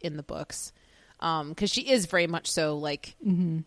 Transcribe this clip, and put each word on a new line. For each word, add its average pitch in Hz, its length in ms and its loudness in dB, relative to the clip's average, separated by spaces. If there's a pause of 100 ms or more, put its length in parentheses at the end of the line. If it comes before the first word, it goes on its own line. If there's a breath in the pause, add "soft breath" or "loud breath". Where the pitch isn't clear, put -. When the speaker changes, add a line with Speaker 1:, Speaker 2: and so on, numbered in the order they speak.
Speaker 1:
in 151 160 -6
the 147 60 -8
books, - 480 -10 (480 soft breath)
um, 160 340 -2
'cause 202 160 0
she - 120 0
is 254 260 4
very 175 200 4
much 165 220 -4
so, 151 280 2
like, 147 380 -6 (100)
Speaker 2:
Mm-hmm. 175 420 2